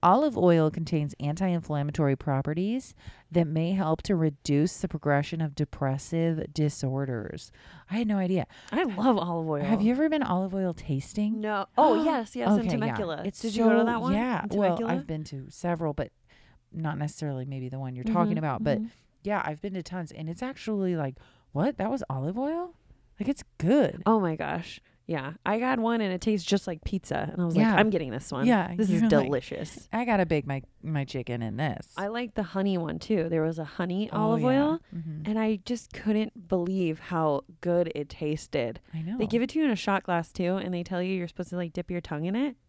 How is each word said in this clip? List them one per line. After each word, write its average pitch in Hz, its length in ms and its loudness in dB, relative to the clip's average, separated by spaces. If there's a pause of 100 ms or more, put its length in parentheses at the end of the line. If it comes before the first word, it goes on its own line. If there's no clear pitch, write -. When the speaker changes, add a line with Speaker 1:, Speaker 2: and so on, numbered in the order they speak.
Speaker 1:
Olive 226 340 6
oil 165 320 8
contains 151 520 -2
anti-inflammatory 151 960 0
properties 165 760 -2 (380)
that 170 160 4
may 160 240 0
help 165 320 0
to 196 120 2
reduce 151 640 2
the 185 80 -4
progression 147 540 0
of 147 140 -4
depressive 151 960 -2
disorders. 135 1000 -2 (380)
I 190 100 -4
had 233 80 0
no 208 100 2
idea. 185 280 2 (260)
Speaker 2:
I 285 120 0
love 220 340 2
olive 170 320 -2
oil. 147 140 0
Speaker 1:
Have 196 180 2
you 220 100 4
ever 294 180 2
been 302 140 2
olive 185 300 0
oil 190 200 0
tasting? 208 680 -2
Speaker 2:
No. 214 280 -2 (100)
Oh, 294 180 8
Speaker 1:
<gasps> 320 100 2
Speaker 2:
yes, 277 300 0
yes, 233 140 0
in 214 100 8
Speaker 1:
Okay, 226 60 0
yeah. 196 60 0
Speaker 2:
Temecula. 160 540 -2
Speaker 1:
It's - 160 -6
Speaker 2:
Did 220 140 -2
you 233 100 2
go 220 80 8
to 233 80 6
Speaker 1:
so, 233 40 4
Speaker 2:
that 233 160 0
one? - 120 0
Speaker 1:
yeah. 240 380 0
Speaker 2:
In 190 60 0
Speaker 1:
Well, 185 200 4
Speaker 2:
Temecula? 117 160 0
Speaker 1:
I've 180 140 -4
been 156 180 -6
to 135 240 -10
several, 165 440 -2
but 143 180 -4 (640)
not 156 240 -4
necessarily 147 480 -4
maybe 131 240 -8
the 131 100 -8
one 131 160 -8
you're 123 100 -8
talking 214 260 2
Speaker 2:
Mm-hmm, 214 80 0
Speaker 1:
about. 143 240 -2
But 214 160 2
Speaker 2:
mm-hmm. 220 80 -6 (360)
Speaker 1:
yeah, 202 220 0
I've 156 160 -6
been 202 140 -6
to 175 80 -6
tons, 180 280 -8
and 156 180 -8
it's 170 140 -8
actually 202 540 -2
like, 135 180 -2 (380)
"What? 208 240 0
That 202 120 -2
was 247 200 -4
olive 139 280 -4
oil?" 330 360 -4 (460)
Like, 214 100 -2
it's - 140 -4 (140)
good. 190 480 4
Speaker 2:
Oh 220 140 4
my 170 160 0
gosh. 156 440 -6 (280)
Yeah. 147 260 -4 (120)
I 208 120 2
got 254 220 0
one 226 220 2
and 196 120 0
it 180 60 -4
tastes 214 260 0
just - 220 2
like 165 160 -8
pizza. - 480 -2
And 170 100 -2
I 175 40 2
was 165 100 0
Speaker 1:
Yeah. 220 160 6
Speaker 2:
like, 190 80 6
"I'm 220 100 6
getting 160 220 -2
this 120 180 -6
one. 139 160 -2
Speaker 1:
Yeah, 202 300 2
Speaker 2:
This 196 140 2
is 202 120 4
Speaker 1:
you're - 20 4
like, 220 60 4
Speaker 2:
delicious." 143 840 0
Speaker 1:
"I 233 100 -2
gotta 208 220 2
bake 156 200 0
my, 139 160 -4 (220)
my 147 220 -2
chicken 120 360 -6
in 110 140 -4
this." 143 400 -4
Speaker 2:
I 196 140 -4
like 233 260 -6
the 214 80 -2
honey 190 340 0
one 160 220 -4
too. 170 300 0
There 160 120 2
was 160 160 0
a 165 60 -6
honey 180 480 -4
Speaker 1:
Oh, 202 80 -4
Speaker 2:
olive 220 220 2
Speaker 1:
yeah. 247 80 2
Speaker 2:
oil 294 300 2 (140)
Speaker 1:
Mm-hmm. 156 320 -8
Speaker 2:
and 214 140 -2
I 220 260 0
just - 280 -8
couldn't 214 560 -2
believe 175 500 0
how 156 460 0 (160)
good 175 340 2
it 143 140 -6
tasted. 151 720 -2 (120)
Speaker 1:
I 160 80 -6
know. 190 160 -6
Speaker 2:
They 214 100 0
give 226 140 2
it 262 100 -2
to 311 80 -2
you 311 60 2
in 262 60 4
a 202 60 0
shot 196 260 0
glass 170 300 -2
too, 185 240 0
and 185 160 -4
they 175 100 -4
tell 180 180 -4
you 185 140 -2
you're 175 140 -4
supposed - 220 -10
to, 180 40 -8
like, 175 160 -4
dip - 180 -8
your 175 120 -4
tongue 156 240 -6
in 190 100 -2
it. 262 220 -2 (120)